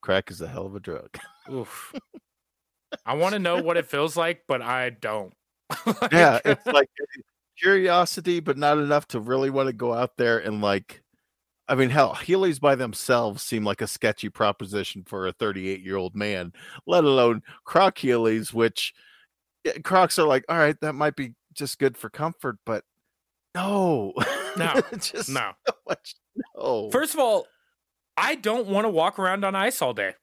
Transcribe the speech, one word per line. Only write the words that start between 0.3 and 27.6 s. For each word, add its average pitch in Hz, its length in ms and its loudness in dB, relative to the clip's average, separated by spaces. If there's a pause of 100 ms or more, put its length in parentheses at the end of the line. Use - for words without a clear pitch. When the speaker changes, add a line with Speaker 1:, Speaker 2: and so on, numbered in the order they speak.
Speaker 1:
a 82 60 -10
hell 127 180 -10
of 95 100 -14
a 101 40 -12
drug. - 380 -12 (160)
<laughs> - 180 -20
Speaker 2:
Oof. - 420 -12 (1120)
I 123 100 -2
wanna 190 240 0
know 175 220 0
what 170 160 0
it 165 100 -2
feels 151 280 -2
like, 170 320 -2
but 127 140 -2
I 123 300 -2
don't. 107 420 -6 (360)
<laughs> - 40 -8 (120)
Like 226 260 0
Speaker 1:
Yeah, 147 340 8
it's - 220 2
like 143 220 4 (680)
curiosity, 180 840 2
but 147 180 -2
not 147 200 4
enough 147 320 2
to 123 100 -4
really 131 300 0
wanna 135 240 0
go 120 200 -2
out 120 240 -2
there 117 200 4
and, 104 240 -4
like, 101 400 0 (680)
I - 80 0
mean, 131 160 4
hell, 143 220 4
Heelys 175 460 0
by 143 160 4
themselves 117 680 0
seem 110 220 -4
like 101 180 -2
a 110 60 -4
sketchy - 420 -2
proposition 101 760 -4
for 95 220 -8
a 90 40 -4
thirty-eight-year-old 95 840 -6
man, 101 360 -4 (340)
let 175 200 4
alone 120 360 4 (220)
Croc 185 360 2
Heelys, 113 540 0
which, 113 400 0 (680)
yeah, - 200 -4
Crocs 185 360 2
are 160 80 6
like, 135 220 4
"All 165 80 0
right, 151 240 4
that 151 120 -4
might 147 220 -2
be 123 180 -10 (200)
just - 260 -10
good 135 180 2
for 110 120 -12
comfort," 143 560 -6
but 110 180 -4 (720)
no. 180 640 0
<laughs> - 60 0 (320)
Speaker 2:
No. 165 260 0 (180)
Speaker 1:
Just - 300 -8
Speaker 2:
No. 120 240 -4 (140)
Speaker 1:
so - 60 -2 (160)
much - 240 -8 (420)
no. - 360 -4
Speaker 2:
First 311 240 -2
of 320 40 -6
all, 226 280 2 (680)